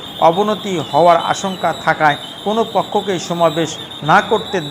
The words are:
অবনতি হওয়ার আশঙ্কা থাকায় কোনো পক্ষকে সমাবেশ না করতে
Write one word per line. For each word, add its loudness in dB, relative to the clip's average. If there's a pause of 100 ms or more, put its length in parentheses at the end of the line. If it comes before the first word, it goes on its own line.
(280)
অবনতি 0 (180)
হওয়ার 6 (140)
আশঙ্কা -2 (140)
থাকায় 2 (280)
কোনো 0 (120)
পক্ষকে -2 (140)
সমাবেশ 0 (400)
না 8 (120)
করতে 0 (120)